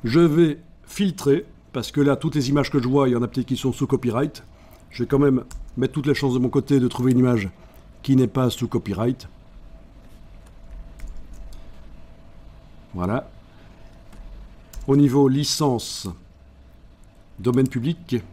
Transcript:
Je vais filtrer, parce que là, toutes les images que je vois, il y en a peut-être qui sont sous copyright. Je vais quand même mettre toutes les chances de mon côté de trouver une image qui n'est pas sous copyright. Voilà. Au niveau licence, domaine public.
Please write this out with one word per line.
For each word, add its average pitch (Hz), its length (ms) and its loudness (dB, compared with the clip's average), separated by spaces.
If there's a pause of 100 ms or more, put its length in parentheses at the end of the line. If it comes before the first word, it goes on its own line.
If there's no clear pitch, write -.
Je 123 140 2
vais 160 400 4 (260)
filtrer, 170 640 0 (260)
parce - 200 -8
que 147 80 0
là, 139 160 4
toutes 147 180 -4
les 135 160 0
images 143 220 0
que 139 100 2
je 123 60 -2
vois, 135 200 4
il 123 40 2
y - 20 2
en 120 80 0
a 120 60 -2
peut-être 127 180 -4
qui 127 100 -2
sont 127 160 -2
sous 135 140 -4
copyright. 127 560 -2 (480)
Je 120 140 -6
vais 120 40 -8
quand 139 120 2
même 131 240 4 (320)
mettre 127 160 -2
toutes 147 160 -2
les 143 60 4
chances 135 200 0
de 127 60 0
mon 127 80 2
côté 139 320 2
de 123 80 2
trouver 127 240 0
une 123 80 4
image 117 280 2 (540)
qui 135 140 2
n'est 127 100 4
pas 127 240 0
sous 117 160 -6
copyright. 113 600 -4 (3750)
Voilà. 98 360 -4 (1600)
Au 139 80 6
niveau 143 320 6
licence, 135 800 -2 (1300)
domaine 127 300 2
public. 123 480 -4 (160)